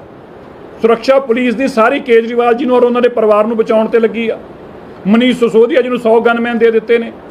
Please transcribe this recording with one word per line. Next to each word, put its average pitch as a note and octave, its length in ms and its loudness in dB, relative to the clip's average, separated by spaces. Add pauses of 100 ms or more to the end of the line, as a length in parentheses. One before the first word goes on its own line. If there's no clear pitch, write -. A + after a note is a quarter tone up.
(800)
ਸੁਰੱਖਿਆ A#3 380 2
ਪੁਲਿਸ B3 360 -2
ਦੀ C4 120 -2
ਸਾਰੀ A#3+ 320 0
ਕੇਜਰੀਵਾਲ A#3 540 0
ਜੀ A#3 120 -4
ਨੂੰ B3+ 100 0
ਔਰ B3 80 4
ਉਹਨਾਂ A#3+ 180 0
ਦੇ A#3+ 80 2
ਪਰਿਵਾਰ G#3+ 360 2
ਨੂੰ A3+ 120 -4
ਬਚਾਉਣ A3 280 0
'ਤੇ A3+ 140 0
ਲੱਗੀ A3 300 -2
ਆ। - 100 -6 (680)
ਮਨੀਸ਼ A#3 320 2
ਸਿਸੋਦੀਆ A#3+ 420 2
ਜੀ B3 80 -4
ਨੂੰ B3 100 -4
ਸੌ A3+ 220 2
ਗਨਮੈਨ A#3 360 -2
ਦੇ A3+ 140 4
ਦਿੱਤੇ A3+ 260 0
ਨੇ, A3+ 140 -6 (200)